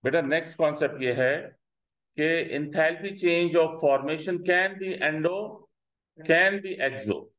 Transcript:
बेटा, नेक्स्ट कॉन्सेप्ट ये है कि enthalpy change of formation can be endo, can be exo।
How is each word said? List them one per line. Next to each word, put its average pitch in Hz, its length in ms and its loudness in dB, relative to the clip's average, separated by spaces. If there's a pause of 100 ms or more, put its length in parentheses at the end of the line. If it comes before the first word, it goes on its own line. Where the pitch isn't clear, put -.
बेटा, 156 180 2
नेक्स्ट 151 360 -2
कॉन्सेप्ट 147 460 0
ये 123 100 2
है 131 220 2 (800)
कि 151 100 2 (300)
enthalpy 160 540 -2 (120)
change 170 380 2
of 160 200 2
formation 151 640 0
can 185 340 2
be 190 140 -6 (160)
endo, 180 580 -4 (520)
can 185 420 4
be 190 160 -10 (100)
exo। 107 300 -4 (220)